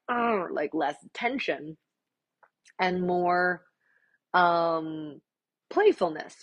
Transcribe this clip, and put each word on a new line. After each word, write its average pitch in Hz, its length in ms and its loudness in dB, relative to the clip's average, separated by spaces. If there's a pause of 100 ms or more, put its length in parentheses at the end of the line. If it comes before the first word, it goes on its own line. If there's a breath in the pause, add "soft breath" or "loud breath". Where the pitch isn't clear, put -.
"Arr," 233 440 0
like, 143 200 -4
less 151 240 -2 (160)
tension 156 640 -4 (1000)
and 185 260 0
more, 180 580 0 (680)
um, 165 880 0 (480)
playfulness, 202 720 2